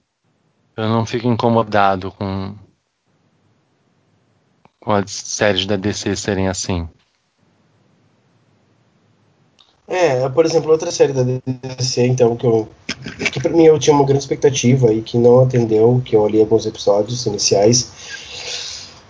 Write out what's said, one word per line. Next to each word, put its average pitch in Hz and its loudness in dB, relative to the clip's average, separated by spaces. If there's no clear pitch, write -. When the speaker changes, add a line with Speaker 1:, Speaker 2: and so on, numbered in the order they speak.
Speaker 1:
Eu 110 -4
não 113 0
fico 120 -6
incomodado 104 0
com, 98 -8
com 113 -6
as 98 -2
séries 98 -4
da 101 -2
D 98 -4
C 98 -6
serem 95 -4
assim. 90 -6
Speaker 2:
É, 147 0
por 160 2
exemplo, 160 0
outra 160 0
série 143 2
da 131 0
D 127 -2
C, 127 0
então, 123 2
que 117 -12
eu, 113 2
que - -8
pra 151 -2
mim 165 4
eu 156 8
tinha 143 2
uma 139 4
grande 139 0
expectativa 123 2
e 110 0
que 113 -6
não 120 6
atendeu, 120 2
que 120 -2
eu 107 4
olhei 107 2
alguns 107 2
episódios 107 -2
iniciais, - -4